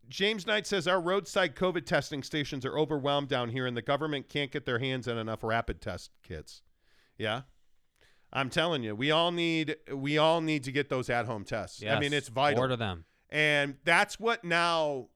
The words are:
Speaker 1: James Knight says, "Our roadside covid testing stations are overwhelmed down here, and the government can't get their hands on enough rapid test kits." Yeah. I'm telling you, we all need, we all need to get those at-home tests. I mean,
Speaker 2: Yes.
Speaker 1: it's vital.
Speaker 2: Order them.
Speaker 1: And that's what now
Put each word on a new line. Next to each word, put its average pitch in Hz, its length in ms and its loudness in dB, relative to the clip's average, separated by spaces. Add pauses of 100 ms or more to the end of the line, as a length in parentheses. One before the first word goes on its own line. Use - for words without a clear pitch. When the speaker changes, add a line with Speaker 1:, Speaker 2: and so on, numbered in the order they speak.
Speaker 1:
James 196 380 0
Knight 214 200 0
says, 180 220 0
"Our 185 120 4
roadside 180 560 0
covid 175 300 0
testing 147 360 -2
stations 143 420 -4
are 135 140 -2
overwhelmed 143 500 0
down 123 220 0
here, 127 160 -2
and 120 100 -2
the 117 60 -4
government 143 460 -2
can't 143 220 -2
get 143 140 -6
their 120 140 0
hands 131 300 -2
on 117 100 -2
enough 110 260 -4
rapid 113 360 0
test - 300 -8 (120)
kits." - 400 -14 (560)
Yeah. 110 240 -2 (880)
I'm 131 180 -2
telling 165 320 2
you, 107 120 -4
we 131 160 0
all 170 200 4
need, 165 460 0 (140)
we 143 280 0
all 160 240 6
need 156 220 0
to 135 80 -6
get 139 180 0
those 131 180 -2
at-home 117 360 -2
tests. 104 380 -8
I 110 160 2
mean, 143 140 0
Speaker 2:
Yes. 147 120 2
Speaker 1:
it's - 40 -16
vital. 131 320 2
Speaker 2:
Order 127 160 0
them. 95 300 -4 (240)
Speaker 1:
And 147 540 2
that's 180 360 4
what 226 240 0
now 165 720 0